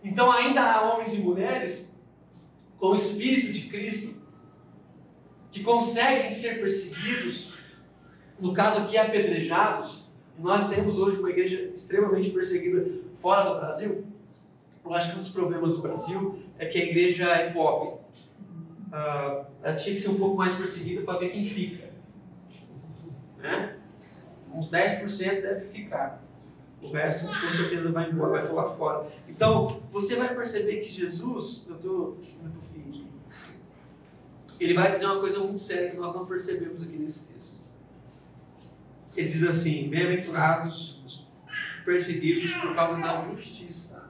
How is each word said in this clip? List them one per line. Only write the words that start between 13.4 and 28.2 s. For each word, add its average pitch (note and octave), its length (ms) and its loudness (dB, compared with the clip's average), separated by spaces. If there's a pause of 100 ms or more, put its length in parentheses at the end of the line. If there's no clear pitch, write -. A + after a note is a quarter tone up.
do - 100 -2
Brasil. F#3+ 460 -4 (800)
Eu F3 80 -6
acho E3+ 160 2
que F#3+ 80 -6
um F#3+ 40 -6
dos - 80 -10
problemas E3 440 0
do - 80 -2
Brasil F#3 560 -4 (220)
é D#3+ 80 -4
que F3+ 120 0
a E3+ 40 2
igreja E3+ 460 4
é E3 220 4
pobre. D#3+ 440 2 (960)
Ah, C#3+ 540 -4 (180)
ela D#3+ 120 0
tinha G3+ 200 -4
que - 60 -4
ser G3+ 80 -2
um G3 100 2
pouco F#3+ 180 2
mais F3+ 160 2
perseguida F3+ 480 -4
pra F3+ 160 -4
ver F3+ 120 -2
quem G#3 160 -4
fica. - 440 -6 (1500)
Né? - 400 -4 (720)
Uns D#3+ 160 -6
dez G3+ 300 2
por G3+ 100 -6
cento F#3+ 320 0
deve G3 240 -4
ficar. - 560 -6 (600)
O - 100 -12
resto, D#3 340 -2
com E3+ 260 -2
certeza, E3+ 400 0
vai E3 180 0
embora, - 320 2